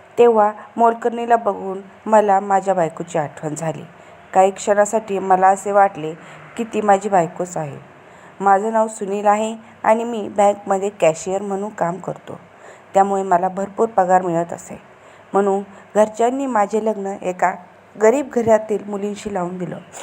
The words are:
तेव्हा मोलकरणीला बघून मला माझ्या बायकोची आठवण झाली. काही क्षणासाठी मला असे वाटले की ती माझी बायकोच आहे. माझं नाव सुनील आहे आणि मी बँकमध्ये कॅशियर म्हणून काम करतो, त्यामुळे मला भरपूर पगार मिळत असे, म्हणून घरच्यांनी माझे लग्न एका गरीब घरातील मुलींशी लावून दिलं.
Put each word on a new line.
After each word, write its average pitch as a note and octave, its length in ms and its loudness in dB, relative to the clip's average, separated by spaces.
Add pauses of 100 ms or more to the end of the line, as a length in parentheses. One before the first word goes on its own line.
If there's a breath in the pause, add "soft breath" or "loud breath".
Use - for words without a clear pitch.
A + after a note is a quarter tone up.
(180 loud breath)
तेव्हा A3 340 4 (260 loud breath)
मोलकरणीला A#3 580 2
बघून F#3+ 460 -2 (240)
मला G#3 340 4
माझ्या G3 340 0
बायकोची E3+ 440 -2
आठवण D3+ 380 -6
झाली. D#3 280 -6 (500 loud breath)
काही F#3+ 180 6
क्षणासाठी G#3 680 0
मला F#3+ 280 4
असे G3+ 240 2
वाटले G3 420 2 (440 loud breath)
की A#3+ 60 -4
ती G#3+ 180 -4
माझी G3+ 280 2
बायकोच F3+ 480 -2
आहे. C#3 420 -12 (400 loud breath)
माझं G3 320 2
नाव A3 160 2
सुनील G#3 380 -6
आहे A3 300 0 (280 loud breath)
आणि A3+ 200 2
मी A3+ 260 -6
बँकमध्ये G3+ 600 0
कॅशियर F#3 520 -2
म्हणून G3+ 280 -6
काम F3+ 280 -4
करतो, - 420 -14 (540 loud breath)
त्यामुळे G3 300 2
मला F#3 240 2
भरपूर G3 400 -4
पगार F#3 340 2
मिळत E3+ 320 -2
असे, - 280 -16 (520 loud breath)
म्हणून G3 300 0 (320 loud breath)
घरच्यांनी A#3 500 0
माझे G#3+ 400 0
लग्न G3+ 360 -4
एका F3+ 340 -2 (460)
गरीब B3 280 4
घरातील A3 580 0
मुलींशी G3+ 460 -8
लावून F3+ 240 -4
दिलं. F3 200 -8 (240 loud breath)